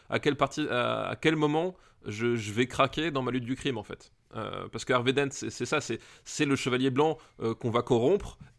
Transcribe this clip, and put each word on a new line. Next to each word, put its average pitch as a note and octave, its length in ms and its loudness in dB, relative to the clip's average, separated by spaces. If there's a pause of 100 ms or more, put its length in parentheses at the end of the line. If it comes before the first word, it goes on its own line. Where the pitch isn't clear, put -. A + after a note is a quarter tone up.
à A#2+ 100 0
quelle D3 160 2
partie, D3 340 0
à, A#2 400 0
à - 60 -6
quel D#3 200 2
moment D#3 400 0 (300)
je, A2+ 300 0
je G#2+ 160 -6
vais B2 160 2
craquer D3+ 440 0
dans C3+ 100 -2
ma B2+ 100 -2
lutte B2+ 140 -2
du C3 100 -4
crime, C3 220 -4
en G#2 60 -8
fait. - 280 -14 (240)
Euh, G2 360 -8
parce A#2 120 -8
que C3 100 0
Harvey B2+ 200 4
Dent, C#3 160 2
c'est, A2 220 -8
c'est - 160 -6
ça, D3+ 120 0
c'est, A2+ 200 -6 (260)
c'est - 200 0
le C3+ 100 4
chevalier B2+ 340 0
blanc, D3+ 300 2 (200)
euh, A2+ 140 -2
qu'on A#2+ 160 -4
va A#2 140 0
corrompre, C3+ 560 2 (200)